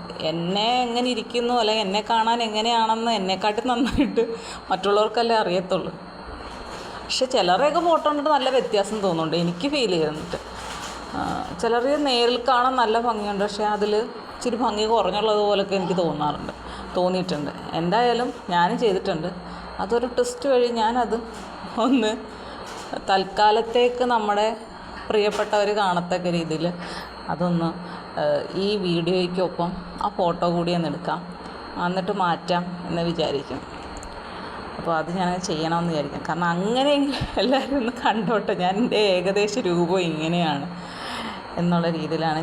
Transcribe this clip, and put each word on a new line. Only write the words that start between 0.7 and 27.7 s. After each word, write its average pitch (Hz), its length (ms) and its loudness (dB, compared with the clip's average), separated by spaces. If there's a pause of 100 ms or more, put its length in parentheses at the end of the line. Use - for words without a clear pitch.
എങ്ങനെ 247 280 0
ഇരിക്കുന്നു 240 440 0
അല്ലെങ്കിൽ 220 320 2
എന്നെ 196 140 0 (100)
കാണാൻ 233 320 2
എങ്ങനെയാണെന്ന് 226 680 2
എന്നെക്കാട്ടും 208 580 0
നന്നായിട്ട് 233 680 2 (360)
മറ്റുള്ളവർക്കല്ലേ 214 680 2
അറിയത്തുള്ളൂ. 190 560 0 (1120)
പക്ഷെ - 200 0
ചിലരുടെയൊക്കെ 254 560 4
ഫോട്ടോ 320 280 4
കണ്ടിട്ട് 294 220 2
നല്ല 262 200 4
വ്യത്യാസം 214 500 2
തോന്നുന്നുണ്ട് 160 360 0
എനിക്ക് 175 320 0
ഫീൽ 269 220 2
ചെയ്യുന്നുണ്ട്. 151 480 0 (800)
ആ, - 40 -2 (400)
ചിലർ 233 240 2 (200)
നേരിൽ 240 320 4 (120)
കാണാൻ 254 280 4
നല്ല 226 240 4
ഭംഗിയുണ്ട്, 208 440 0
പക്ഷേ 214 200 -2
അതിൽ 208 320 2
ഇച്ചിരി 240 600 -4
ഭംഗി 220 280 0
കുറഞ്ഞുള്ളത് 208 540 2
പോലൊക്കെ 196 360 2
എനിക്ക് 180 220 0
തോന്നാറുണ്ട്, 147 560 0 (440)
തോന്നിയിട്ടുണ്ട്. 180 540 0 (220)
എന്തായാലും 240 600 2 (180)
ഞാനും 180 280 2
ചെയ്തിട്ടുണ്ട്. 185 500 0 (520)
അതൊരു 233 260 0
ടെസ്റ്റ് 247 420 -2
വഴി 247 200 4
ഞാനത് 226 480 0 (680)
ഒന്ന് 240 260 4 (1000)
തൽക്കാലത്തേക്ക് 220 960 4
നമ്മുടെ 220 520 2 (520)
പ്രിയപ്പെട്ടവർ 208 680 2
കാണത്തക്ക 180 500 0 (100)
രീതിയിൽ 165 360 0 (560)
അതൊന്ന്, 175 400 0 (520)